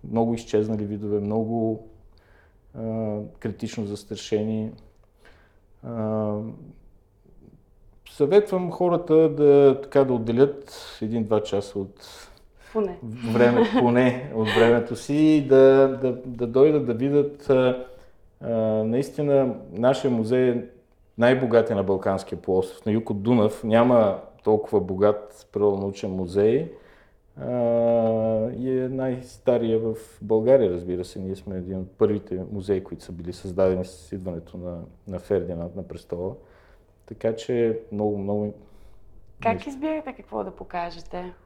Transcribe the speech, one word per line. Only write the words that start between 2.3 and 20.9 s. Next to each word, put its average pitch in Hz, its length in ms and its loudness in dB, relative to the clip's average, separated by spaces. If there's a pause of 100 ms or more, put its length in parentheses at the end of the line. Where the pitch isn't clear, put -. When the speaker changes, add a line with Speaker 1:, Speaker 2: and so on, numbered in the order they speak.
Speaker 1:
а, 110 380 -6 (240)
критично 107 460 -8
застрашени. 107 840 -6 (1120)
А, 107 480 -4 (1800)
съветвам 180 600 2
хората 170 580 4
да, 143 540 6
така, 139 220 2
да 131 100 0
отделят 117 580 0 (300)
един-два 110 400 0
часа 101 360 -6
от - 500 -14 (440)
Speaker 2:
Поне. 196 260 -4 (340)
Speaker 1:
време, 120 340 4 (140)
поне 123 540 2
от 110 140 -2 (100)
времето 117 380 4
си - 180 -6
и 151 320 4
да, 135 420 8 (140)
да, 127 240 -2
да 120 200 -6
дойдат 135 400 4
да 120 80 -2
видят, 143 560 -2
а, 127 360 2 (540)
а, 123 100 -8 (340)
наистина 135 680 0 (180)
нашия 123 380 2
музей 123 400 2
е 117 140 -4 (540)